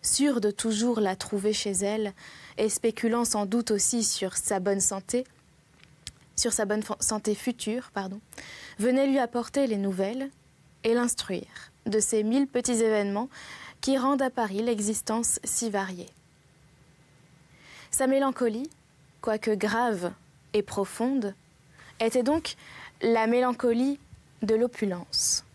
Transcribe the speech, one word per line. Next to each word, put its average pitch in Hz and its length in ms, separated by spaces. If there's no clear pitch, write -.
sûrs 269 400
de 208 80
toujours 226 500
la 196 160
trouver 208 380
chez 208 200
elle, 202 420
et 214 120
spéculant 226 540
sans 208 220
doute 226 240
aussi 220 340
sur - 320
sa - 240
bonne 196 220
santé, 202 440
sur 233 160
sa 220 140
bonne 208 160
fa-, - 200
santé 214 340
future, 233 580
pardon, 196 260
venaient 254 260
lui 269 140
apporter 247 480
les 214 100
nouvelles 196 540
et 226 120
l'instruire - 760
de 214 140
ces 214 240
mille 262 240
petits 247 340
événements 214 480
qui 269 160
rendent 269 280
à 254 80
Paris 214 320
l'existence 220 800
si - 260
variée. 190 400
Sa 262 160
mélancolie, 262 640
quoique 214 300
grave 208 640
et 208 80
profonde, 208 720
était 233 240
donc 302 320
la 226 260
mélancolie 247 720
de 220 140
l'opulence. 220 880